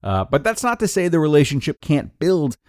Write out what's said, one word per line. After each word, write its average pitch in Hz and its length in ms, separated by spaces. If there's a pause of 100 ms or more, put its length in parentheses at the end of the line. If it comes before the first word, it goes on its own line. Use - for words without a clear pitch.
Uh, 95 220
but 139 200
that's 220 180
not 240 180
to 220 80
say 180 200
the 170 100
relationship 147 600
can't - 380
build 156 400 (100)